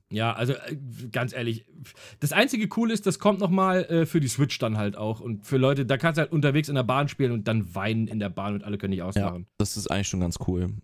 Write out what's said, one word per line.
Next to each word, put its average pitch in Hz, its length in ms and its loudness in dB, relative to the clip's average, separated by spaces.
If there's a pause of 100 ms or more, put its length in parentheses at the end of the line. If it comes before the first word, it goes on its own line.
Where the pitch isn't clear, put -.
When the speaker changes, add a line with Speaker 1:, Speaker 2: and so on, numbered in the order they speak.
(120)
Speaker 1:
Ja, 113 200 0
also, 123 220 0
äh, - 220 -8 (360)
ganz 123 200 -2
ehrlich, 117 320 -4 (540)
das 147 140 -2
einzige 214 340 2
Coole 226 260 0
ist, 214 140 -2
das 190 140 0
kommt 208 180 2
nochmal, 190 460 2
äh, 165 200 4
für 160 140 0
die 143 80 2
Switch 127 320 0
dann 110 180 0
halt 104 200 -2
auch. 110 240 -4
Und 117 260 -8
für 139 100 0
Leute, 135 300 4
da 135 120 2
kannst 160 200 2
du 160 40 2
halt 143 100 -2
unterwegs 151 360 4
in 147 60 -2
der 131 80 2
Bahn 127 240 2
spielen 135 240 0
und 113 160 -2
dann 107 260 0
weinen 110 360 0
in 110 100 -4
der 104 120 -2
Bahn 98 240 -4
und 101 100 -6
alle 104 120 -4
können 101 140 -4
dich 95 80 0
Speaker 2:
Ja, 87 80 -4
Speaker 1:
auslachen. 92 400 -2 (120)
Speaker 2:
das - 180 0
ist 104 120 -6
eigentlich 98 200 0
schon 95 120 -2
ganz 87 160 0 (120)
cool. 90 220 0 (140)